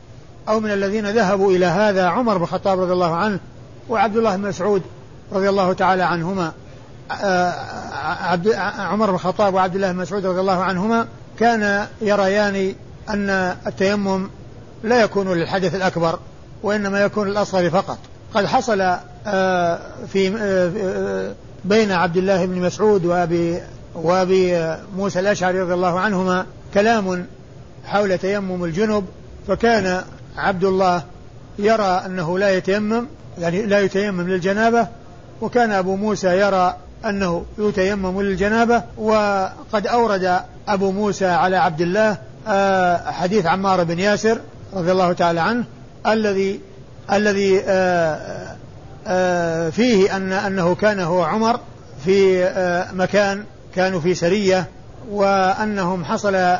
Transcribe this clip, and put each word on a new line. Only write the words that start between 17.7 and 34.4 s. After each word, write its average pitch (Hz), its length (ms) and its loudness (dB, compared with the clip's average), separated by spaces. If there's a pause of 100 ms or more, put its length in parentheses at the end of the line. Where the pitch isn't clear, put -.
قد 202 120 2
حصل، 208 360 2 (460)
آه، 185 520 2 (340)
في، 196 240 2
آه، 190 960 -2 (320)
بين 208 260 4
عبد 175 260 2
الله 185 280 2
بن 185 160 -2
مسعود 190 440 2
وأبي، 175 540 0 (360)
وأبي 180 800 2 (220)
موسى 190 220 -2
الأشعري 185 420 0
رضي 180 120 -2
الله 180 260 0
عنهما 185 460 0 (280)
كلام 202 520 2 (600)
حول 196 320 0
تيمم 190 460 -4
الجنب، 202 420 0 (420)
فكان 190 540 2 (360)
عبد 175 260 0
الله 185 400 2 (560)
يرى 208 460 2
أنه 185 340 -4
لا 196 180 4
يتيمم، 208 480 0 (340)
يعني 175 260 -2
لا 202 140 4
يتيمم 190 480 0
للجنابة، 202 600 2 (540)